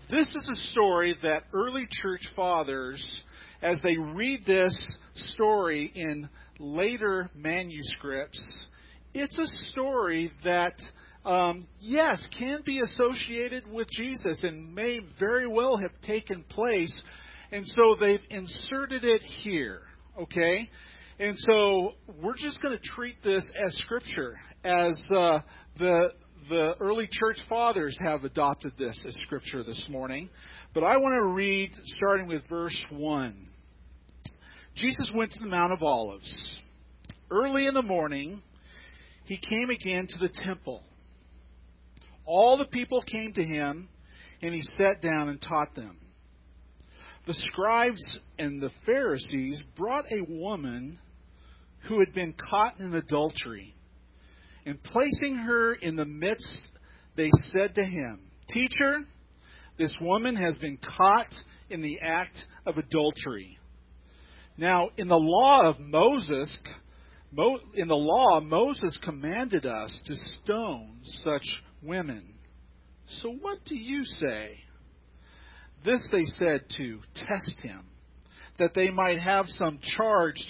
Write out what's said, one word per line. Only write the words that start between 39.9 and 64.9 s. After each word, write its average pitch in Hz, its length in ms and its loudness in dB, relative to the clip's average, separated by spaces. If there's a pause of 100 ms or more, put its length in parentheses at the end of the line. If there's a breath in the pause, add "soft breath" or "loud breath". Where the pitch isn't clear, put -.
to 180 140 -12
the 175 140 -2 (100)
temple. 160 400 -8 (1400 soft breath)
All 220 320 8
the 277 80 2
people 247 380 -2
came 220 280 -8
to 190 100 -2
him, 156 460 -4 (540 loud breath)
and 170 120 -6
he 165 80 -6
sat 196 400 0
down 156 280 0
and 143 120 -10
taught 151 340 -2
them. 104 200 -14 (1300 loud breath)
The 170 80 -4
scribes 226 720 2 (320)
and 143 240 -6
the 135 100 -4 (140)
Pharisees 147 800 -2 (140)
brought 254 340 -4
a 220 160 -2
woman 160 720 -8 (880 soft breath)
who 214 140 4
had 175 120 4
been 170 200 -4
caught 214 480 0
in 180 140 -8
adultery, 147 800 -4 (920 soft breath)
and 143 180 -10
placing 277 520 0
her 233 380 2
in 165 220 -4
the 156 80 0
midst, 151 580 -4 (540 soft breath)
they 156 140 0 (240)
said 196 220 2
to 202 100 0
him, 135 440 -8 (200)
"Teacher, 277 560 0 (720 loud breath)
this 156 240 0
woman 220 340 0
has 175 220 -2
been 143 200 -8 (200)
caught 202 360 6 (360 soft breath)
in 170 120 -6
the 151 200 -6
act 165 440 -4 (200 loud breath)
of 151 120 -2
adultery." 143 800 -2 (1000 soft breath)
Now, 180 400 4